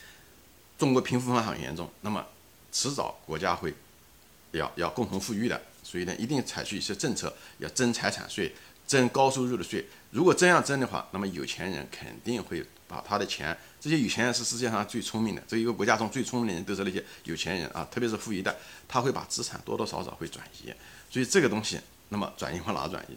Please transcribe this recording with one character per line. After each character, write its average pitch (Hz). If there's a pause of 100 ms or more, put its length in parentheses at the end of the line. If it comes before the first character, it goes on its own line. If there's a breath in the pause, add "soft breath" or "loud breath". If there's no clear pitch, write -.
(760 loud breath)
中 139
国 127
贫 123
富 123
分 123
化 113
很 98
严 71
重， 82 (120)
那 104
么 101 (460)
迟 143
早 113
国 78
家 87
会 78 (760)
要， 76
要 82
共 107
同 95
富 107
裕 110
的， 80 (240)
所 -
以 87
呢， 90
一 113
定 131
采 -
取 -
一 90
些 104
政 117
策， - (240 loud breath)
要 78
征 123
财 104
产 -
税， 87 (320 loud breath)
征 127
高 135
收 127
入 123
的 87
税。 - (240 loud breath)
如 127
果 175
这 180
样 165
征 139
的 127
话， 92
那 95
么 101
有 80
钱 87
人 69
肯 - (140)
定 113
会 85 (240)
把 -
他 101
的 104
钱， - (240 loud breath)
这 -
些 160
有 120
钱 117
人 123
是 117
世 117
界 120
上 104
最 113
聪 110
明 104
的， -
这 110
一 113
个 117
国 98
家 113
中 110
最 131
聪 123
明 113
的 92
人 85
都 98
是 95
那 98
些 95 (220 loud breath)
有 82
钱 82
人 80
啊， -
特 -
别 120
是 110
富 104
一 95
代， 98 (320 loud breath)
他 127
会 131
把 80
资 -
产 -
多 107
多 113
少 92
少 80
会 82
转 - (180)
移。 - (400 loud breath)
所 127
以 -
这 180
个 135
东 107
西， 87 (280)
那 104
么 98
转 73
移 87
往 107
哪 71
转 -
移？ -